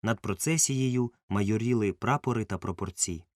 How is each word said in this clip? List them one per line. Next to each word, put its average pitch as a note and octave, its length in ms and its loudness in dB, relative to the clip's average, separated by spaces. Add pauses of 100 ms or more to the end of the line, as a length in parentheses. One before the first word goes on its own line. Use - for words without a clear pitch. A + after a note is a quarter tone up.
Над A2 180 0
процесією B2+ 920 0 (160)
майоріли G#2+ 640 2
прапори A#2 520 0
та F#2+ 140 -6
пропорці. F#2 680 -6 (120)